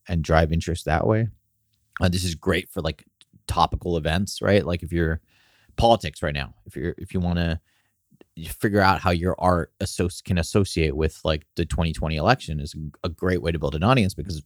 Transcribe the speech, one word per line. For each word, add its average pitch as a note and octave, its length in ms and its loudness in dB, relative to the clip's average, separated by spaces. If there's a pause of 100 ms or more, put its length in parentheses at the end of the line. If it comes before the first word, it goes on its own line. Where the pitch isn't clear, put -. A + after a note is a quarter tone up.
and E2+ 160 0
drive D#2+ 300 4
interest E2 320 -4
that D#2+ 220 0
way. A2 200 2 (720)
Uh, F#2+ 80 2
this F2+ 140 0
is F2+ 140 -2
great E2 340 -2
for, F#2 100 -8
like, D#2 240 -6 (440)
topical E2+ 480 0
events, D#2+ 440 -2
right? G2+ 240 4
Like, E2+ 200 -4
if D#2 80 -8
you're E2 280 0 (560)
politics A2+ 460 4
right D2 120 -2
now, C#2 200 -6 (120)
if - 100 -14
you're, D#2 220 -4
if - 140 -14
you F#2 60 -2
wanna F2 420 0 (880)
figure G#2 300 0
out F#2 200 4
how F#2+ 100 2
your F2 280 0
art F2 420 2
associ-, - 420 -4
can F2+ 160 0
associate E2 560 0
with, D#2+ 300 -2
like, D#2 220 0 (100)
the E2+ 80 0
twenty E2 280 -2
twenty D#2+ 240 -4
election D#2+ 440 0
is D2 140 -8 (280)
a F2 60 -4
great F#2 340 -2
way E2+ 80 -2
to E2 80 -2
build D2 160 -2
an D#2 80 -2
audience A2+ 320 4
because D2+ 320 -8